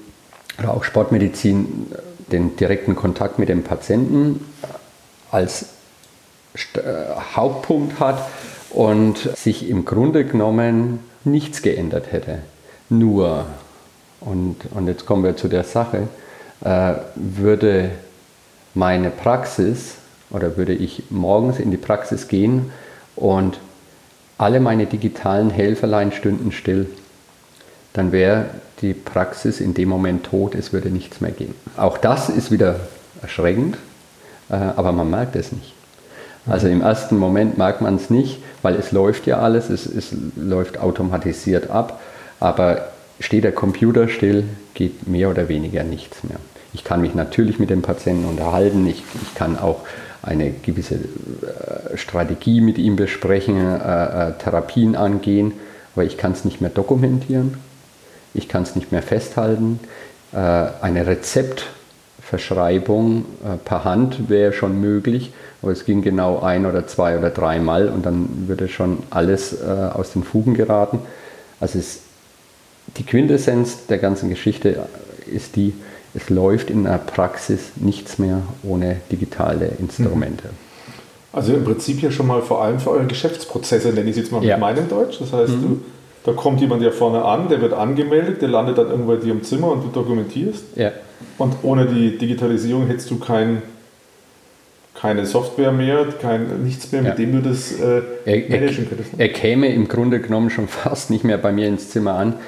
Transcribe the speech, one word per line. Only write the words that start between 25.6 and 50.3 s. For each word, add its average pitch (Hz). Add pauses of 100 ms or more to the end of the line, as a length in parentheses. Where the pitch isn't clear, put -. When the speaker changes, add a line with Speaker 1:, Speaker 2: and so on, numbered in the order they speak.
Speaker 1:
stünden 98
still, 95 (1080)
dann 92
wäre 98 (360)
die 95
Praxis -
in 95
dem 92
Moment 92
tot, 98
es -
würde 92
nichts 92
mehr 87
gehen. - (220)
Auch -
das -
ist -
wieder 92 (460)
erschreckend, 113 (720)
äh, 95
aber 95
man 85
merkt 123
es -
nicht. - (760)
Also 98
Speaker 2:
Mhm. 90
Speaker 1:
im 90
ersten 110
Moment 98
merkt 95
man's 98
nicht, 135 (240)
weil 90
es -
läuft 98
ja 127
alles, 113
es, -
es - (220)
läuft 92
automatisiert 90
ab, 85 (380)
aber 87 (300)
steht 107
der 107
Computer 113
still, 104 (300)
geht -
mehr 92
oder 87
weniger 78
nichts 82
mehr. - (340)
Ich -
kann 87
mich 80
natürlich 107
mit 101
dem 92
Patienten 87
unterhalten, 90
ich, 85 (200)
ich -
kann -
auch 98 (420)
eine 78